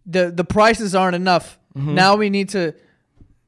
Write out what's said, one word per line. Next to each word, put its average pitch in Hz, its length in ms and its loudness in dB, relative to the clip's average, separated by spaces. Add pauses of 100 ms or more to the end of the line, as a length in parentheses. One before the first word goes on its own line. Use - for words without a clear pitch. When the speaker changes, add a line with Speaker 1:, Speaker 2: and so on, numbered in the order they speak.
Speaker 1:
The, 180 280 -2
the 170 120 -4
prices 214 520 0
aren't 185 180 0
enough. 180 460 -2 (160)
Speaker 2:
Mm-hmm. 143 180 -4
Speaker 1:
Now 190 220 4
we 208 120 -2
need 196 220 -2
to 170 240 -4 (720)